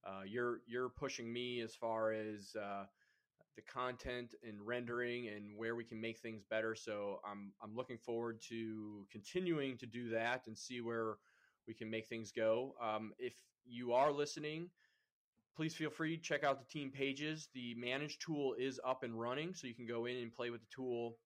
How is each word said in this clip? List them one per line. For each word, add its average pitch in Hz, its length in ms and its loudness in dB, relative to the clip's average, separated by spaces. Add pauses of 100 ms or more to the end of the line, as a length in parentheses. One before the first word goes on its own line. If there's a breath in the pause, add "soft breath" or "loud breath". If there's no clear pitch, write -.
Uh, 95 180 -6
you're, 120 440 2
you're 123 200 0
pushing 123 420 -4
me 123 300 0
as 113 140 -4
far 113 380 4
as, 107 420 -2
uh, 101 300 -2 (720 soft breath)
the 110 60 -14
content 123 720 -2 (120)
and 104 180 -8
rendering 120 640 0
and 104 300 -8
where 113 180 0
we 117 80 -2
can 117 180 -8
make 113 200 -2
things 110 280 -8
better. 110 280 4
So 101 520 -2
I'm, 101 320 -8
I'm 107 140 -10
looking 123 240 -4
forward 117 500 -2
to 110 640 -4
continuing 143 680 0
to 127 80 -8
do 117 240 -4
that 117 360 2
and 110 100 -8
see 123 240 -6
where 113 360 2 (500 soft breath)
we 110 80 -8
can 110 160 -6
make 110 160 0
things 113 240 -6
go. 117 500 6
Um, 107 380 0
if 123 160 -4 (300)
you 120 280 0
are 139 200 10
listening, 151 580 0 (840 soft breath)
please 160 180 2
feel 156 160 0
free 165 260 2
to 165 60 -8
check 151 220 2
out 135 160 6
the - 120 -18
team 135 200 -4
pages. 139 640 0
The 120 200 -4
Manage 131 460 0
tool 143 360 2
is 127 300 0
up 131 160 2
and 117 160 -2
running, 135 340 0
so 151 140 -8
you 117 80 -6
can 113 120 -8
go 117 200 0
in 123 120 0
and 117 140 -4
play 120 180 -2
with 117 100 -6
the 113 120 -20
tool 120 540 -2